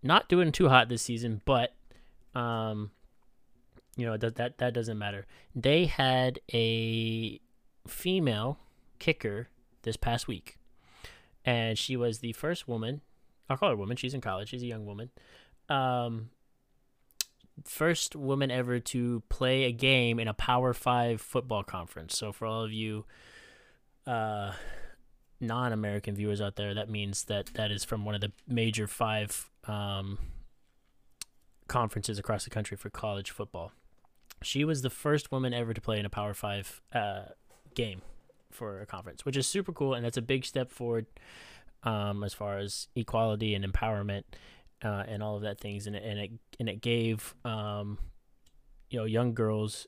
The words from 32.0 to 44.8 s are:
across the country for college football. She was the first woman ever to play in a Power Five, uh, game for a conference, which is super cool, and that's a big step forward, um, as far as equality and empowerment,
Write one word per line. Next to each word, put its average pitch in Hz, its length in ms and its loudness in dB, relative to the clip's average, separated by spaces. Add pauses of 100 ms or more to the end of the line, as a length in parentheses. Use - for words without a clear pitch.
across 104 260 -2
the - 60 -12
country 104 260 -4
for 104 140 -12
college 98 400 -6
football. - 420 -10 (720)
She 139 220 0
was 151 180 0
the 131 80 0
first 147 400 0
woman 131 240 0
ever 117 200 -2
to - 60 -6
play 110 180 0
in 101 80 -2
a 98 40 -4
Power 104 240 -4
Five, 101 460 -6 (120)
uh, 101 320 -2 (500)
game 101 280 -4 (480)
for 101 300 -10
a 104 60 -12
conference, - 380 -12
which 135 120 -2
is 131 100 2
super 190 260 -2
cool, 135 220 0
and 120 100 -2
that's 117 120 -2
a 123 60 -2
big 127 220 0
step 127 260 -2
forward, 117 360 -2 (800)
um, 104 380 0
as 101 120 -4
far 101 240 -6
as 101 360 -6
equality 110 600 2
and 98 100 -2
empowerment, 101 600 0 (600)